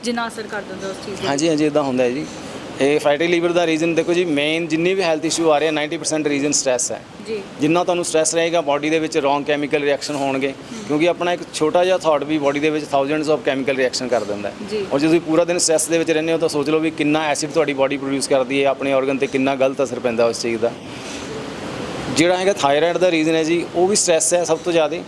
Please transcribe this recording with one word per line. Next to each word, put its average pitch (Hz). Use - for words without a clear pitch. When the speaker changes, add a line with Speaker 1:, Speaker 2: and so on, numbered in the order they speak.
Speaker 1:
ਜਿੰਨਾ 233
ਅਸਰ 220
ਕਰ 208
ਦਿੰਦਾ 185
ਉਸ -
ਚੀਜ਼ 196
'ਤੇ। -
Speaker 2:
ਹਾਂਜੀ, 143
ਹਾਂਜੀ, 156
ਇੱਦਾਂ 147
ਹੁੰਦਾ 131
ਹੈ 123
ਜੀ। 143
ਇਹ 143
ਫੈਟੀ 147
ਲਿਵਰ 175
ਦਾ 170
ਰੀਜ਼ਨ 160
ਦੇਖੋ 160
ਜੀ, 175
ਮੇਨ 156
ਜਿੰਨੀ 165
ਵੀ 196
ਹੈਲਥ 160
ਇਸ਼ੂ 160
ਆ 147
ਰਹੇ 151
ਆ, 160
ਨਾਈਨਟੀ 151
ਪਰਸੈਂਟ 156
ਰੀਜ਼ਨ 143
ਸਟ੍ਰੈਸ 127
ਹੈ। 104
Speaker 1:
ਜੀ। 220
Speaker 2:
ਜਿੰਨਾ 165
ਤੁਹਾਨੂੰ 175
ਸਟ੍ਰੈਸ 156
ਰਹੇਗਾ, 165
ਬਾਡੀ 143
ਦੇ 160
ਵਿੱਚ 156
ਰੋਂਗ 139
ਕੈਮੀਕਲ 147
ਰਿਐਕਸ਼ਨ 143
ਹੋਣਗੇ, 139
Speaker 1:
ਹੂੰ। -
Speaker 2:
ਕਿਉਂਕਿ 151
ਆਪਣਾ 175
ਇੱਕ 175
ਛੋਟਾ 160
ਜਿਹਾ 185
ਥਾਟ 156
ਵੀ 151
ਬਾਡੀ 143
ਦੇ 156
ਵਿੱਚ 151
thousands 143
of 147
chemical 135
reaction 127
ਕਰ 117
ਦਿੰਦਾ 101
ਹੈ। 110
Speaker 1:
ਜੀ। 208
Speaker 2:
ਔਰ 143
ਜੇ 156
ਤੁਸੀਂ 160
ਪੂਰਾ 160
ਦਿਨ 175
ਸਟ੍ਰੈਸ 156
ਦੇ 165
ਵਿੱਚ 165
ਰਹਿੰਦੇ 160
ਹੋ 165
ਤਾਂ 160
ਸੋਚ 147
ਲਓ 156
ਵੀ 160
ਕਿੰਨਾ 156
ਐਸਿਡ 147
ਤੁਹਾਡੀ 147
ਬਾਡੀ 135
ਪ੍ਰੋਡਿਊਸ 135
ਕਰਦੀ 135
ਹੈ, 139
ਆਪਣੇ 135
ਆਰਗਨ 135
'ਤੇ 131
ਕਿੰਨਾ 135
ਗਲਤ 135
ਅਸਰ 120
ਪੈਂਦਾ 117
ਉਸ 113
ਚੀਜ਼ 117
ਦਾ। 117
ਜਿਹੜਾ 175
ਹੈਗਾ 190
ਥਾਇਰਾਇਡ 156
ਦਾ 180
ਰੀਜ਼ਨ 160
ਹੈ 160
ਜੀ, 165
ਉਹ 175
ਵੀ 208
ਸਟ੍ਰੈਸ 165
ਹੈ 175
ਸਭ 160
ਤੋਂ 175
ਜ਼ਿਆਦਾ। 160